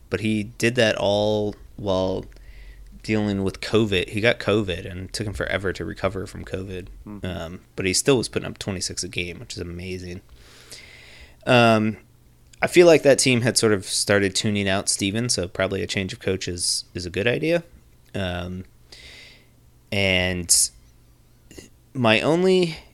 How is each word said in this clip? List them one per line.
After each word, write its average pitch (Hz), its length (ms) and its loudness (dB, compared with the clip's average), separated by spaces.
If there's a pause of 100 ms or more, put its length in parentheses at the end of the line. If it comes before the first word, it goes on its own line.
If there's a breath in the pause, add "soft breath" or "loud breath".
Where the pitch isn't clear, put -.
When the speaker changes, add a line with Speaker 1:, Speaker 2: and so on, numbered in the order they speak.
Speaker 1:
but 92 100 -2
he 107 240 0
did 120 300 -2
that 113 220 2
all 104 580 0 (220)
while 95 480 -2 (760 soft breath)
dealing 104 420 -2
with 92 160 -4
covid. 104 480 0
He 110 140 -6
got 120 160 2
covid 101 520 -2
and 90 180 -10
it - 40 -18
took 104 140 -6
him 101 80 -8
forever 92 400 -4
to 87 100 -10
recover 92 420 -6
from 87 180 -14
covid. 92 420 -10 (200)
Speaker 2:
Mm-hmm. 104 200 -12
Speaker 1:
Um, 87 340 -10 (160)
but - 100 -6
he 92 60 2
still 135 240 2
was 113 140 -2
putting 90 180 -6
up 92 100 -12
twenty-six 90 460 -6
a 87 40 -10
game, 87 320 -8
which - 160 -16
is - 40 -12
amazing. 90 600 -10 (1200 loud breath)
Um, 113 520 4 (640)
I - 40 -2
feel 175 200 8
like 165 160 8
that 135 160 6
team 123 240 4
had 117 160 2
sort 110 160 4
of 95 100 -2
started 101 500 2
tuning 104 340 0
out 98 200 0
Steven, 110 400 -2
so 92 200 -2
probably 95 340 -2
a 90 40 -4
change 95 280 -4
of - 60 -18
coach 95 280 -2
is, - 360 -4 (100)
is 87 100 -8
a 90 60 -8
good 90 160 -2
idea. 156 360 0 (520)
Um, 90 500 -6 (1300 loud breath)
and 92 800 2 (1200)
my 110 280 4
only 175 560 4 (180 loud breath)